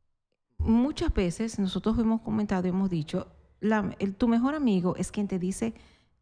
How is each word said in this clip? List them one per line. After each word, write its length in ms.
Muchas 560
veces 440
nosotros 400
hemos 220
comentado 460
y 40
hemos 200
dicho, 380
la, 380
el, 160
tu 140
mejor 260
amigo 420
es 160
quien 160
te 100
dice 340